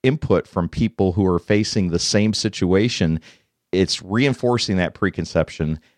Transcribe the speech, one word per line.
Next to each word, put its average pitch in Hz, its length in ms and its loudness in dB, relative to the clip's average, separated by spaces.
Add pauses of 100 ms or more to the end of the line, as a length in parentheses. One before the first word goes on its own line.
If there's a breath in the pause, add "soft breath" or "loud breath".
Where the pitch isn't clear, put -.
input 131 440 0
from 87 220 -4
people 101 440 0
who 95 140 2
are 90 120 2
facing 104 500 0
the 85 100 0
same 107 360 0
situation, 95 840 0 (520 soft breath)
it's 95 300 0
reinforcing 120 720 0
that 90 180 0
preconception 80 880 -2 (180)